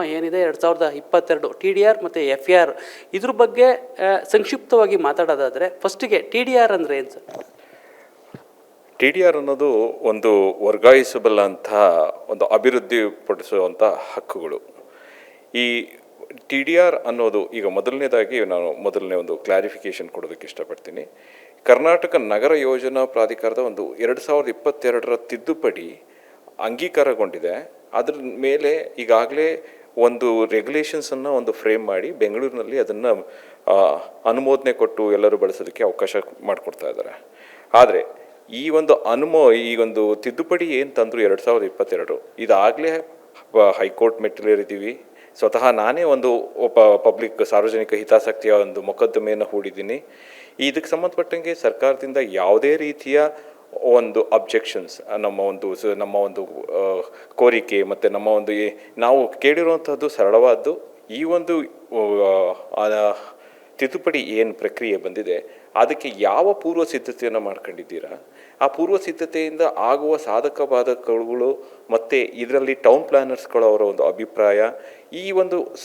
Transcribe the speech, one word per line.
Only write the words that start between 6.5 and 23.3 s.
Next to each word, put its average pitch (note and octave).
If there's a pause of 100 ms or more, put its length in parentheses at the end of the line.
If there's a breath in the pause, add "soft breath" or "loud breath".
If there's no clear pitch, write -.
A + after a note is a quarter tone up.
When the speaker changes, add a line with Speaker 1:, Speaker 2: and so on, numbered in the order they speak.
Speaker 1:
ಆರ್ A3+
ಅಂದ್ರೆ D3+
ಏನ್ C3
ಸರ್? - (1700 soft breath)
Speaker 2:
ಟಿ C3+
ಡಿ F#3
ಆರ್ E3
ಅನ್ನೋದು C#3
ಒಂದು G#2
ವರ್ಗಾಯಿಸಬಲ್ಲ A2
ಅಂತ F#2+ (600)
ಒಂದು G#2
ಅಭಿವೃದ್ಧಿ A#2
ಪಡಿಸುವಂಥ F#2
ಹಕ್ಕುಗಳು. - (960 soft breath)
ಈ A#2+ (680)
ಟಿ C#3
ಡಿ E3
ಆರ್ F3
ಅನ್ನೋದು A2+
ಈಗ A2+
ಮೊದಲನೇದಾಗಿ A#2
ನಾನು F2
ಮೊದಲನೇ F#2+
ಒಂದು E2+
ಕ್ಲಾರಿಫಿಕೇಶನ್ F#2+
ಕೊಡೋದಕ್ಕೆ E2+
ಇಷ್ಟಪಡ್ತೀನಿ. - (560 soft breath)
ಕರ್ನಾಟಕ E3+
ನಗರ A#2+
ಯೋಜನಾ C3
ಪ್ರಾಧಿಕಾರದ A2+